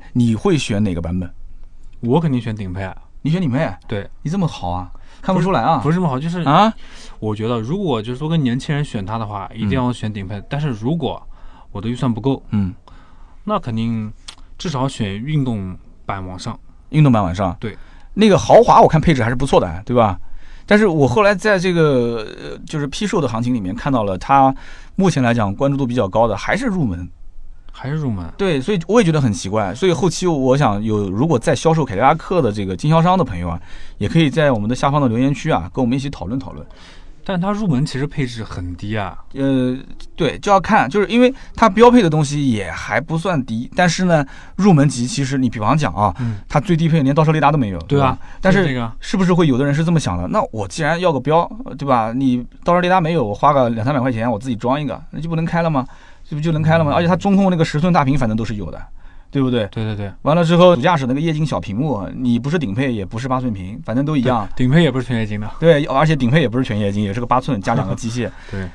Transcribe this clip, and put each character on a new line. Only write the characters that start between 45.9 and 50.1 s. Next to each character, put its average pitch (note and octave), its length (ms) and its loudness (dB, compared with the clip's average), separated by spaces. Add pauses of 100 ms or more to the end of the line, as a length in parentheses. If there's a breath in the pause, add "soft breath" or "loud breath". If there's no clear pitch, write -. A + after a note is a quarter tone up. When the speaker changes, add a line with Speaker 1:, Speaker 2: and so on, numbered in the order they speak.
Speaker 1:
啊， G2+ 260 2
Speaker 2:
嗯。 A2+ 160 -4 (120)
Speaker 1:
它 D3+ 120 0
最 E3+ 180 2
低 E3 100 2
配 D#3+ 140 4
连 C3+ 140 2
倒 D#3 100 4
车 D#3+ 60 4
雷 D#3 80 0
达 C#3+ 120 4
都 D#3 60 2
没 A2+ 120 0
有， F2 140 -4
Speaker 2:
对 C#3+ 160 0
啊， C3 120 4
Speaker 1:
对 C3 80 -4
吧？ - 0 - (200 loud breath)
但 F#3+ 140 4
是 G3+ 60 4
Speaker 2:
就 F3 80 2
是 C3+ 60 -2
这 B2+ 60 -4
个。 A#2 200 -6
Speaker 1:
是 - 180 -2
不 F#3 80 4
是 F3+ 80 4
会 E3+ 140 4
有 B2 100 2
的 C#3 80 0
人 C#3+ 80 0
是 D#3+ 100 0
这 F3 80 0
么 D#3+ 80 4
想 F#2 160 -2